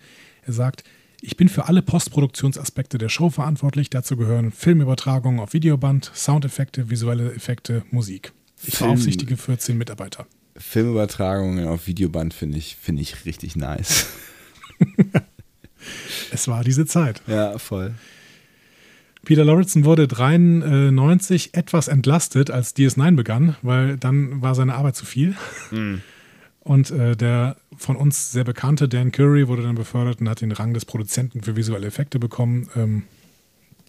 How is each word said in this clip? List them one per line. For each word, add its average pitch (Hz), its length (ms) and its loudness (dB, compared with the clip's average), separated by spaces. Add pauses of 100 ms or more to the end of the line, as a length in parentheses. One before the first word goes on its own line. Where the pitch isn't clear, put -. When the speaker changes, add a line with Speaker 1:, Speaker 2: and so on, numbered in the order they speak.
(440)
Speaker 1:
Er 123 100 -6
sagt, 123 300 -2 (380)
"Ich - 160 -12
bin 180 120 6
für - 180 -2
alle 175 140 4
Postproduktionsaspekte 139 1160 -2
der 110 120 -4
Show 165 200 0
verantwortlich. 143 600 -2
Dazu 127 280 -4
gehören 117 340 0
Filmübertragungen 131 880 2
auf 104 140 -8
Videoband, 143 600 2
Soundeffekte, 139 760 -2
visuelle 120 440 -2
Effekte, 117 580 -6
Musik. 101 420 -4 (300)
Ich - 120 -8
Speaker 2:
Film- 117 160 2
Speaker 1:
beaufsichtige 120 460 0
vierzehn 120 400 -4
Mitarbeiter." 107 480 -10 (300)
Speaker 2:
Filmübertragungen 98 1120 -2
auf 82 200 -4
Videoband 85 460 -2
finde 76 240 -6
ich, - 180 -10
finde 73 260 -4
ich - 240 -10
richtig - 300 -12
nice. - 520 -2 (720)
<laughs> - 80 6 (1400)
Speaker 1:
Es - 160 -6
war 120 160 -2
diese 131 220 2
Zeit. 143 420 0
Speaker 2:
Ja, 107 300 -2
voll. 98 360 -6 (1300)
Speaker 1:
Peter 151 220 4
Lauritsen 160 400 4
wurde 156 220 6
dreiundneunzig 147 1500 4
etwas 170 340 0
entlastet, 139 640 2
als 123 240 -4
D 139 120 4
S 131 120 2
nine 160 180 6
begann, 127 460 2
weil 131 360 0
dann 135 440 0
war 131 140 0
seine 131 180 2
Arbeit 135 220 0
zu - 100 -12
viel. 170 300 0 (340)
Speaker 2:
Mhm. 104 320 -4 (580)
Speaker 1:
Und, 139 320 2
äh, 120 240 0
der 120 420 0 (200)
von - 180 -4
uns - 360 -2
sehr 123 120 -2
bekannte 131 460 0
Dan 127 220 0
Curry 143 360 4
wurde 123 140 -2
dann 120 140 -2
befördert 120 460 -2
und 113 80 0
hat 110 120 -4
den 110 100 -2
Rang 110 220 -2
des 117 120 -4
Produzenten 110 580 -6
für 110 120 -4
visuelle 107 300 -2
Effekte 131 320 -4
bekommen. 120 580 -2
Ähm, 107 280 0 (840)